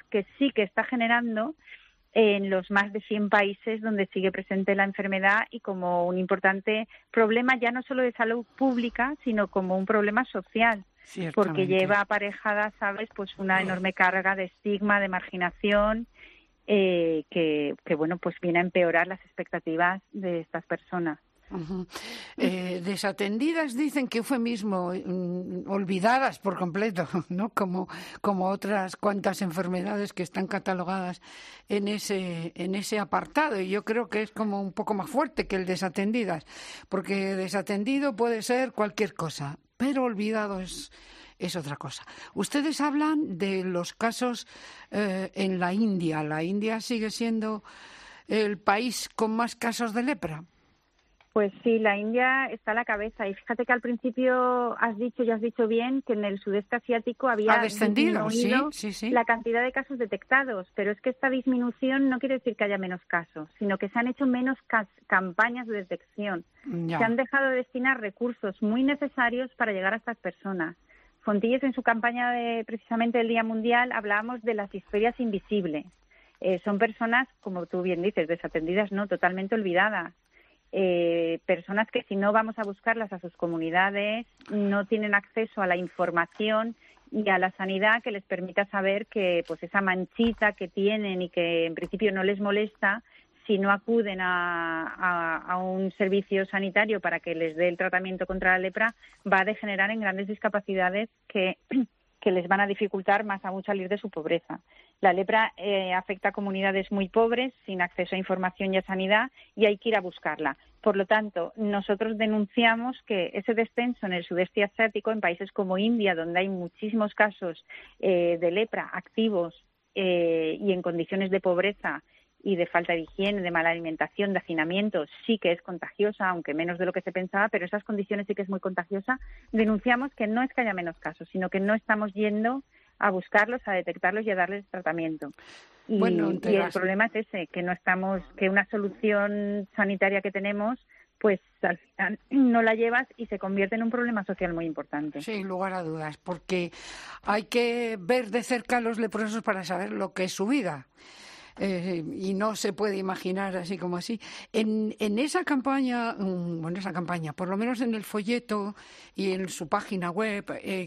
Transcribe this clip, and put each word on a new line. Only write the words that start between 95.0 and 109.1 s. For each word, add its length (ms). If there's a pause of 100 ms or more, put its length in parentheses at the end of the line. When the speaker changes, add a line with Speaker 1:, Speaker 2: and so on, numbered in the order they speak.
Speaker 1:
a 220
un 340
servicio 540
sanitario 540
para 200
que 160
les 200
dé 120
el 80
tratamiento 500
contra 260
la 60
lepra, 380 (280)
va 180
a 20
degenerar 480
en 80
grandes 260
discapacidades 800 (200)
que, 280 (140)
<clears throat> 500
que 120
les 160
van 120
a 60
dificultar 560
más 220
aún 180
salir 260
de 100
su 120
pobreza. 480 (420)
La 120
lepra, 460
eh, 360
afecta 360
a 20
comunidades 580
muy 180
pobres, 440 (140)
sin 160
acceso 340
a 20
información 560
y 40
a 40
sanidad, 480 (240)